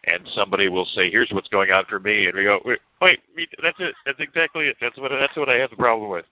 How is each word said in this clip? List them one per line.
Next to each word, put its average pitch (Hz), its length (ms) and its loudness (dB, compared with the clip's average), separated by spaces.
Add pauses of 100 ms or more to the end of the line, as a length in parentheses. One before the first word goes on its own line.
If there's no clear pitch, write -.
And 87 280 0
somebody 98 360 2
will 90 160 0
say, 90 260 0
"Here's 110 200 0
what's 98 180 -4
going 98 220 2
on 95 140 4
for 101 140 -6
me." 101 280 0
And 90 100 -4
we 98 80 -2
go, 101 180 2
"Wait, 120 160 -2 (220)
wait, 180 180 4 (420)
that's 170 180 -4
it. 165 140 -4 (120)
That's 139 160 -6
exactly 156 460 -2
it. 131 120 -4
That's 120 180 -6
what, 131 140 -6
that's 135 240 -2
what 147 140 -2
I 123 60 4
have 131 140 0
the 113 60 -16
problem 113 340 0
with." 87 220 -6